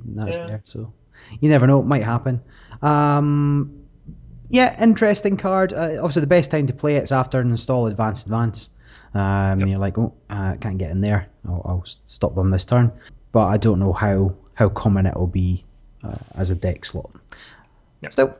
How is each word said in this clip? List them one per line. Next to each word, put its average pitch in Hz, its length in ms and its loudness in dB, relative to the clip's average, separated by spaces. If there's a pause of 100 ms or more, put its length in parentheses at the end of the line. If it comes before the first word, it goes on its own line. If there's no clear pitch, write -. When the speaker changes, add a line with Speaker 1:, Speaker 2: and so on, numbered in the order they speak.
Speaker 1:
that's 104 320 -6
Speaker 2:
Yeah. 104 80 -12
Speaker 1:
there, 107 180 -10
so 110 280 -14 (480)
you 151 100 4
never 131 160 6
know, 139 140 6
it 127 60 0
might 135 180 0
happen. 120 360 -2 (400)
Um, 147 920 2 (760)
yeah, 247 340 2
interesting 208 540 4
card. 190 360 0
Uh, 160 260 -4
obviously, 160 220 0
the 143 60 2
best 147 240 2
time 147 160 0
to 123 60 -2
play 147 240 0
it's - 160 -2
after 131 280 0
an 123 100 0
install, 120 360 0
advance, 107 380 -2
advance. 113 460 -4 (440)
Um, 98 460 0
Speaker 2:
Yep. 98 80 2
Speaker 1:
you're 95 100 0
like, 98 200 -2
"Oh, 113 140 0 (180)
I 98 300 -4
can't 95 180 -6
get 82 120 -6
in 92 120 -2
there. 104 260 0 (180)
I'll, 87 200 -6
I'll 90 200 -4
s-, - 200 -20
stop - 280 -4
them 95 160 2
this 92 140 0
turn." 120 260 2 (420)
But 107 140 4
I 101 120 2
don't 101 200 2
know 95 140 2
how, 98 420 0 (200)
how 104 160 2
common 98 360 2
it - 100 -2
will 90 100 -2
be, 90 380 -2 (380)
uh, 104 140 -10 (180)
as 92 160 -2
a 92 40 -2
deck 90 300 -4
slot. - 260 -10 (880)
Speaker 2:
Yep. - 120 -14
Speaker 1:
Still 135 280 2